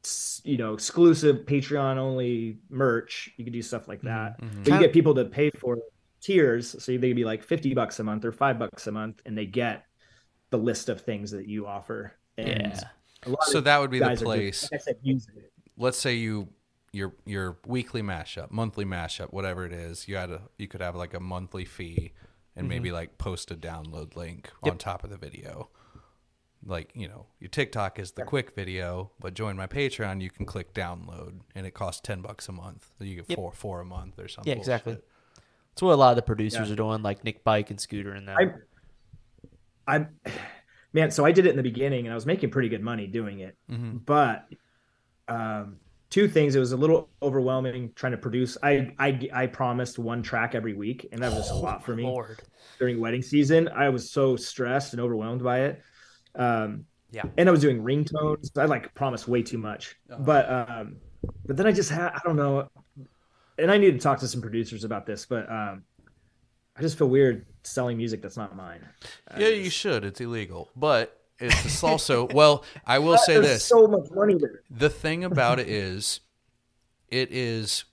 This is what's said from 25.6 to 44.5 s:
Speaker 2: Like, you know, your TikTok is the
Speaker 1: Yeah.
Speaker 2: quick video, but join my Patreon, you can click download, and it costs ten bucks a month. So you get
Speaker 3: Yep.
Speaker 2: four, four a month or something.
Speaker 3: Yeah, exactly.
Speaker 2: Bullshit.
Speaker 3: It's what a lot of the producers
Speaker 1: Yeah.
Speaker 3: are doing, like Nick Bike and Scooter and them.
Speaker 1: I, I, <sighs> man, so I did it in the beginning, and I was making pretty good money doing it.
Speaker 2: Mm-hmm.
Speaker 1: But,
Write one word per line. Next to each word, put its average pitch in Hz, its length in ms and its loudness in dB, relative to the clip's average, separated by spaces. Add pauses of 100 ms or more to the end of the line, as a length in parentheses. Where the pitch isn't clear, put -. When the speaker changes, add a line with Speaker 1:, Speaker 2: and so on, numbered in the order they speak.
Speaker 2:
Like, 87 300 -10
you 104 120 -12
know, - 200 -20 (120)
your - 80 -18
TikTok 117 500 -6
is 95 140 -12
the - 120 -12
Speaker 1:
Yeah. - 20 -8
Speaker 2:
quick - 280 -4
video, 92 580 -8 (100)
but 92 120 -10
join 104 220 -8
my 95 120 -8
Patreon, 110 520 -4
you 92 100 -8
can - 160 -8
click - 280 -12
download, 87 680 -10 (160)
and 95 100 -12
it 92 80 -14
costs - 280 -8
ten 95 200 -8
bucks 101 280 -14
a - 20 -14
month. 92 460 -18
So 98 80 -14
you 95 100 -10
get 85 140 -16
Speaker 3:
Yep. 175 80 -4
Speaker 2:
four, 90 160 -8
four 95 260 -10
a 90 60 -12
month 92 340 -14
or 95 80 -16
something. - 240 -8
Speaker 3:
Yeah, 120 80 -4
exactly. 113 360 -4
Speaker 2:
Bullshit. - 120 -20 (640)
Speaker 3:
It's - 100 -8
what 143 120 6
a - 20 10
lot 135 140 8
of 120 80 6
the 117 60 0
producers 110 440 -2
Speaker 1:
Yeah. 104 60 -4
Speaker 3:
are - 20 -2
doing, 110 280 -2
like 101 200 -4
Nick - 220 -8
Bike 107 240 4
and 104 100 -10
Scooter 101 320 -8
and 98 160 -14
them. 98 100 -2 (1500)
Speaker 1:
I, 139 80 2
I, 151 100 2 (200)
<sighs> - 680 -14
man, 156 180 4
so 147 140 4
I 160 60 8
did 180 140 8
it 170 60 8
in 127 60 0
the 135 60 0
beginning, 123 420 0
and 113 60 -6
I 117 40 -6
was 113 100 -6
making 156 260 0
pretty 123 180 0
good 104 140 -4
money 113 240 -6
doing 101 320 -6
it. 95 180 -16 (120)
Speaker 2:
Mm-hmm. 117 280 -8
Speaker 1:
But, 135 500 2 (800)